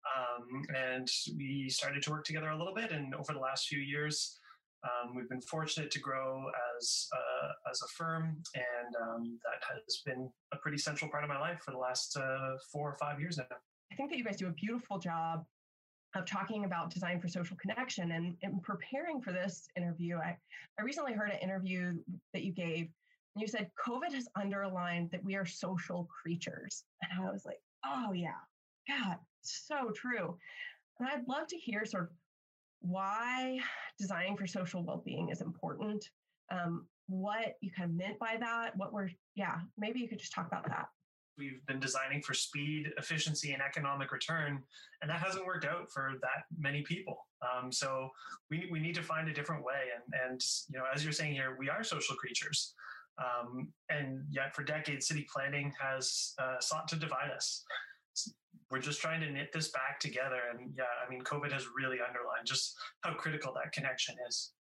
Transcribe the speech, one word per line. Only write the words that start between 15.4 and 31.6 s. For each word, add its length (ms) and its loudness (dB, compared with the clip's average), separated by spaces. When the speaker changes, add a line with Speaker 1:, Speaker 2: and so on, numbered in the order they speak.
Speaker 2:
of 100 0
talking 380 0
about 260 0
design 300 0
for 60 -4
social 300 -2
connection. 560 0
And 300 0
in 180 0
preparing 600 -2
for 120 -4
this 340 -2
interview, 400 2
I, 200 0
I 40 0
recently 300 0
heard 180 2
an 100 0
interview 540 2
that 120 0
you 80 2
gave, 360 2
and 80 0
you 60 0
said, 200 0
"covid 300 0
has 220 0
underlined 760 2
that 140 -4
we 100 2
are 100 2
social 600 0
creatures." 800 -4
And 180 0
I 120 2
was 120 -4
like, 140 -6
"Oh 280 2
yeah, 260 0
God, 280 2
so 480 0
true." 460 0
And 80 2
I'd 180 0
love 220 0
to 80 -4
hear 280 0